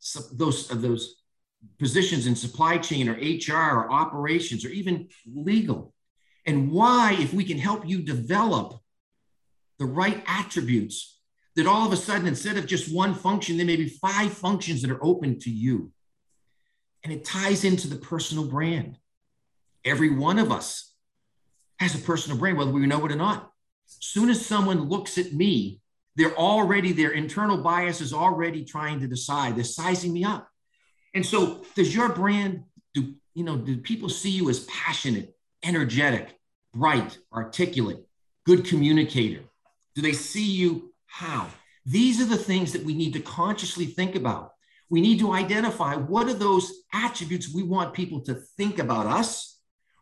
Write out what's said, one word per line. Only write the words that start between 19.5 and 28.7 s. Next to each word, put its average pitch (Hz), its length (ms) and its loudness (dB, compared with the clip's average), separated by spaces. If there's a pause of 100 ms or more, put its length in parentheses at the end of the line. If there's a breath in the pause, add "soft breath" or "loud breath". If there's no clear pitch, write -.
Every 147 260 4
one 151 300 2
of - 100 2
us - 420 -6 (840)
has 170 160 0
a 156 40 -4
personal 160 380 -2
brand, 175 220 0
whether 135 140 0
we 139 120 2
know 147 220 2
it 147 60 -2
or 147 40 -4
not. 196 360 -2 (360)
As - 120 -20
soon 220 280 2
as 240 160 2
someone 190 440 2
looks 190 280 -4
at 180 160 -2
me, 143 480 2 (360)
they're 160 200 4
already, 190 560 4
their 151 200 2
internal 180 460 0
bias 170 420 0
is 131 120 -6
already 165 520 0
trying 151 360 -6